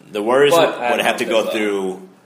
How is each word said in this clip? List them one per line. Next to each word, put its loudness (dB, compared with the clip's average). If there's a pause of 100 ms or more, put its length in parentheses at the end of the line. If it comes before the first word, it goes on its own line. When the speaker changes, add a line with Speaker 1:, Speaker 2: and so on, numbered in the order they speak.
Speaker 1:
The -6
Warriors 4
Speaker 2:
But 2
Speaker 1:
would, -12
Speaker 2:
I -2
Speaker 1:
would 0
have 0
to -4
Speaker 2:
don't -4
Speaker 1:
go 2
Speaker 2:
think -4
so. -4
Speaker 1:
through, -4 (160)